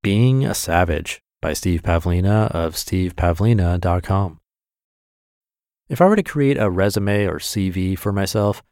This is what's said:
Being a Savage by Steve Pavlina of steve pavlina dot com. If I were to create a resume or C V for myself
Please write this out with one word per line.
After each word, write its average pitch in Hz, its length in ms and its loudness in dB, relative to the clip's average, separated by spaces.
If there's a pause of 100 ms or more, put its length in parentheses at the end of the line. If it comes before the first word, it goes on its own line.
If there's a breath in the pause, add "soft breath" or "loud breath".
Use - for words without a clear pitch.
Being 123 420 2
a 104 80 -2
Savage 82 680 -2 (180)
by 78 140 -2
Steve 87 280 -2
Pavlina 90 680 0
of 82 260 -4
steve 92 400 -4
pavlina 87 640 2
dot 87 220 0
com. 95 360 -2 (1500)
If 127 140 0
I - 20 6
were 208 100 6
to 202 80 2
create 139 360 0
a 107 100 2
resume 101 560 2
or 78 160 -2
C 95 300 -2
V 92 240 -2
for 101 180 -4
myself 101 600 -2